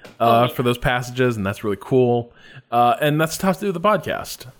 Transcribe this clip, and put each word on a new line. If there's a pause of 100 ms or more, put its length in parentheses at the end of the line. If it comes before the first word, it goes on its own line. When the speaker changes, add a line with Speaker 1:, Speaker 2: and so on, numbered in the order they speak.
(220)
Speaker 1:
uh,
Speaker 2:
Oh,
yeah.
Speaker 1:
for
those
passages.
And
that's
really
cool. (400)
Uh,
and
that's
tough
to
do
with
the
podcast. (140)